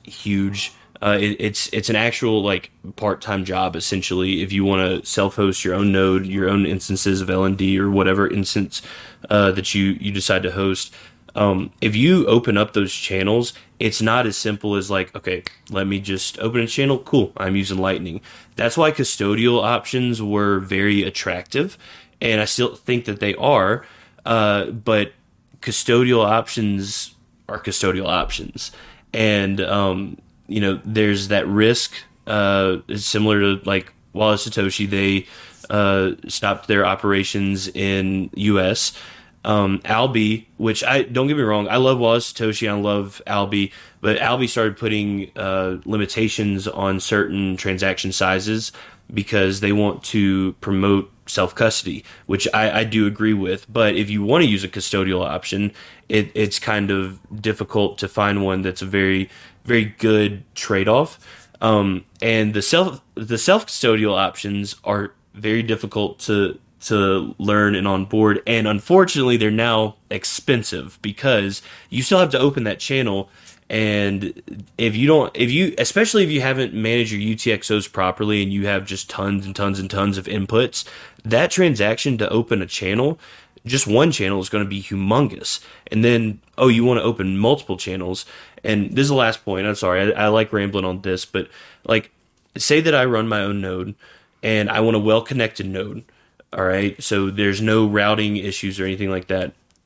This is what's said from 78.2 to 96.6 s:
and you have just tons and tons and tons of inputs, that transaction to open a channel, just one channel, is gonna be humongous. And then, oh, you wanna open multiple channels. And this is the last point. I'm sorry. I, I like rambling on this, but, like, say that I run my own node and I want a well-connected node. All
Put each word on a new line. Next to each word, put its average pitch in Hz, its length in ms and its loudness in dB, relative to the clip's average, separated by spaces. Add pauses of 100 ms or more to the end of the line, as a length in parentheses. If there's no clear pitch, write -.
and 98 100 -2
you 101 140 -2
have 98 200 0
just 95 240 -10
tons 98 340 -4
and 98 120 -10
tons 98 240 -2
and 95 100 -6
tons 98 280 -2
of 92 80 -10
inputs, 107 580 -2 (400)
that 120 260 2
transaction 120 680 2
to 107 100 0
open 110 340 0
a 85 40 -6
channel, 117 520 -2 (460)
just 127 220 0
one 135 260 4
channel, 98 280 -2
is 92 80 -6
gonna 104 180 -2
be 98 160 -6
humongous. 104 800 -2 (300)
And 110 140 2
then, 117 360 2 (160)
oh, 131 120 4
you 117 160 4
wanna 123 180 4
open 95 360 -2
multiple 110 400 0
channels. 92 460 -6 (380)
And 104 300 0
this 135 120 2
is 139 40 0
the 139 60 2
last 117 300 0
point. 98 220 -4
I'm 107 80 -2
sorry. 95 400 0
I, 107 120 0
I - 20 4
like 110 240 2
rambling 101 320 -2
on 92 180 -4
this, 92 220 -4
but, - 240 -6 (360)
like, - 260 0 (460)
say 147 240 2
that 160 140 2
I 131 100 4
run 113 240 0
my 104 140 -2
own 101 180 -4
node 92 340 -6 (480)
and 107 260 0
I 107 120 0
want 110 160 4
a 104 40 2
well-connected 110 640 0
node. 101 380 -8 (480)
All 95 120 -2